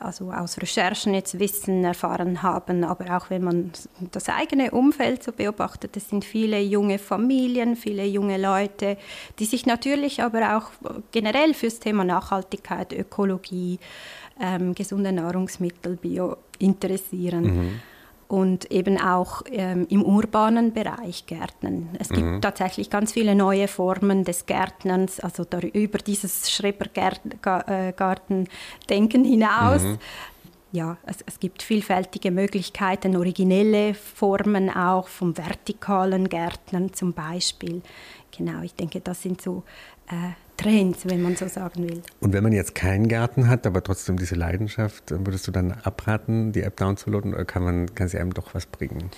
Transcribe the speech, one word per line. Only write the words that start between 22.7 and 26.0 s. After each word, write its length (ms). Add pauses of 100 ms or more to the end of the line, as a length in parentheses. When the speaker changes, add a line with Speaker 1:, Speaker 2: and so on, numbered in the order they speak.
Speaker 1:
ganz 220
viele 240
neue 320
Formen 560
des 240
Gärtnerns, 720
also 240
darü-, 340
über 220
dieses 500